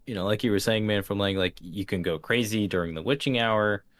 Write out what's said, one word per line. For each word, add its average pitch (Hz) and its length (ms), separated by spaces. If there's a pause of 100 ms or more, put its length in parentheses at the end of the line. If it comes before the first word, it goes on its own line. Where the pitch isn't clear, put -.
you 123 80
know, 92 120
like 107 180
you 120 80
were 98 80
saying, 110 260
man, 104 160
from 101 160
Lang, 98 200
like, 92 240
you 95 240
can 92 160
go 85 180
crazy 110 480
during 87 260
the 80 80
witching 131 380
hour, 107 460 (140)